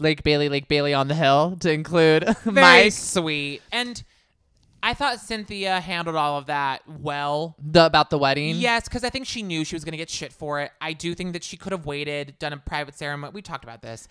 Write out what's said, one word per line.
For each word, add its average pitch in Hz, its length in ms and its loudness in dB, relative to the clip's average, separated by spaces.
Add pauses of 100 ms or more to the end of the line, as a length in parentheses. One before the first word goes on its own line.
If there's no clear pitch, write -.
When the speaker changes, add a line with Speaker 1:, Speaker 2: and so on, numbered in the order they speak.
Speaker 1:
Lake 156 240 0
Bailey, 147 240 2
Lake 139 180 -2
Bailey 143 260 2
on 135 140 2
the 143 80 0
Hill 165 460 4
to 175 100 0
include 160 540 4 (140)
<laughs> - 40 -20
Speaker 2:
Very 220 120 -2 (300)
Speaker 1:
Mike. 208 80 2
Speaker 2:
sweet. 147 800 -4
And 240 320 -8 (800)
I 233 120 -2
thought 247 260 -4
Cynthia 202 600 -6
handled 170 360 -6
all 147 200 -2
of 139 100 -10
that 143 360 -4 (180)
well. 147 640 -4
Speaker 1:
The, 160 240 6
about 156 240 4
the 156 80 0
wedding? 143 380 0
Speaker 2:
Yes, 233 320 -2
'cause 240 160 -6
I 240 60 -4
think 262 160 -10
she 233 160 -8
knew 165 220 -4
she 175 120 -8
was 151 80 -10
gonna 160 120 -10
get 160 140 -10
shit - 220 -10
for 147 280 -6
it. 143 200 -8
I 160 120 -6
do 170 220 -6
think 180 200 -8
that 170 100 -12
she - 120 -14
could 190 160 -12
have 170 140 -6
waited, 143 540 -6
done 147 120 -6
a 143 40 -10
private 143 400 -10
ceremony. 143 360 -10
We 202 100 -14
talked 160 220 -14
about 117 160 -20
this. 113 300 -16